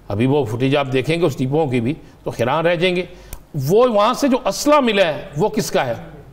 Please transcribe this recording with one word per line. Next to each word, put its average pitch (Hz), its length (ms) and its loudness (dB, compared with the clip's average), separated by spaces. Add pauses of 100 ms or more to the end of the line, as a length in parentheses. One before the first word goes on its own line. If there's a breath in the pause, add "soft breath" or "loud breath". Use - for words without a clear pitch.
(100)
अभी 107 160 0
वो 139 200 2
फुटेज 127 300 0
आप 143 100 0
देखेंगे 131 400 0
उस 131 120 -2
डिपों 143 300 0
की 123 120 0
भी, 131 160 -2 (280 loud breath)
तो - 60 -6
हैरान 160 340 -2
रह 175 120 2
जाएंगे। 180 320 -2 (480 loud breath)
वो 185 320 4
वहाँ 220 260 2
से 277 140 0
जो 247 80 4
असला 285 440 2
मिला 208 240 2
है, 139 340 -4
वो 208 100 0
किसका 196 340 -2
है, 120 140 -2 (360)